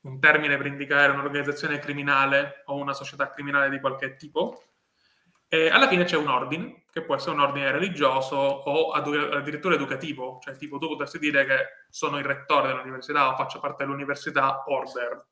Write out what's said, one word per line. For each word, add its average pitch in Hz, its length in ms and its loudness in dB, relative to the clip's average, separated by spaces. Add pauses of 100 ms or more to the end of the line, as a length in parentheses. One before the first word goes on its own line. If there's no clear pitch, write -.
un 131 180 -12
termine 151 360 6
per 139 100 -4
indicare 143 460 4
un'organizzazione 143 640 -2
criminale 143 880 0
o 139 100 -6
una 139 160 -4
società 139 380 -6
criminale 143 400 0
di 139 100 -4
qualche 135 360 -4
tipo. 165 460 -6 (880)
E 160 200 4
alla 269 200 6
fine 175 160 4
c'è 175 120 0
un 151 120 2
ordine, 139 640 -2
che 160 120 -6
può 143 120 -2
essere 151 180 -4
un 147 80 -2
ordine 139 320 2
religioso 139 640 0
o 139 560 0
addu-, 147 420 0
addirittura 147 400 0
educativo. 135 680 -4
Cioè, 135 160 -14
tipo, 139 220 -12
tu 151 100 -4
potresti 143 300 -6
dire 143 260 2
che 131 220 2 (240)
sono 147 280 -4
il 139 60 -4
rettore 139 440 2
dell'università 131 600 0
o 131 80 0
faccio 139 240 -4
parte 143 240 -4
dell'università 139 840 -2
Order. 127 640 -4